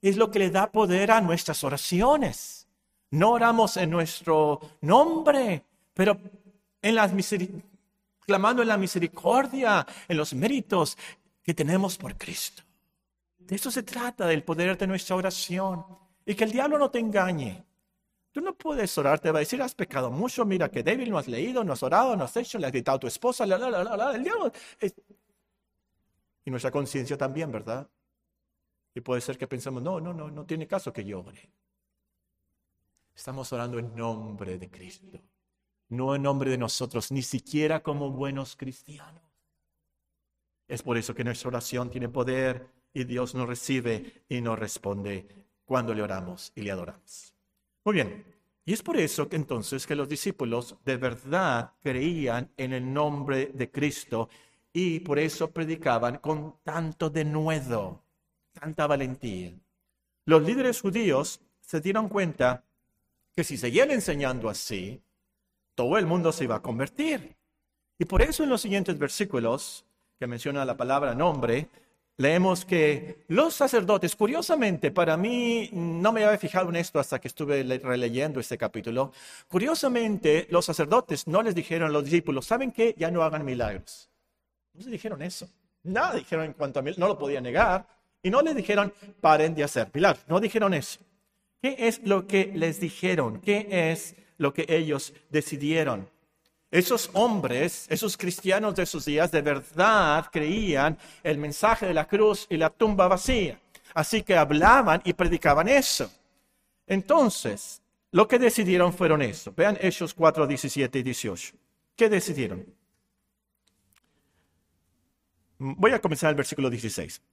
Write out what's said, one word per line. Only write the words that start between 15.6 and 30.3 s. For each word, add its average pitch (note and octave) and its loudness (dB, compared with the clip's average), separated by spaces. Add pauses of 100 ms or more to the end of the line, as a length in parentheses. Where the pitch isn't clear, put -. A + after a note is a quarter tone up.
Y G#3 -2
que A3+ 0
el A3 -2
diablo C#4+ 2
no C#4+ 2
te B3 -2
engañe. F#3 -2 (680)
Tú C#4+ -6
no F#4 -4
puedes C#4 -4
orar, D3 4
te E3+ 0
va D#3 2
a - 0
decir, B3 -4
"Has - -4
pecado C3 -4
mucho, A3 -4
mira F#3 0
qué A#2+ -6
débil, A#3 -2
no G3 -2
has C#3+ -4
leído, G#3 -4
no E3+ -2
has B2 -8
orado, G#3 4
no E3 -2
has - -6
hecho, A#3+ -6
le D3+ -4
has B2+ -4
gritado C3+ 0
a - 0
tu B2+ -6
esposa, A#3+ -2
la, F#3+ 2
la, B3 -4
la, F#3 -2
la, G#3+ -4
la". B3 -2
El A#3+ -4
diablo F#4+ -2 (280)
es, G3 -4 (1500)
y C#3 -8
nuestra B2+ -4
conciencia C3+ -4
también, C#3 -4
¿verdad? A2+ -8 (1040)
Y B2 -12
puede B2 -2
ser C3 -8
que - -10
pensemos, B2+ -8
"No, E3+ -6
no, E3+ -10
no, D3+ -12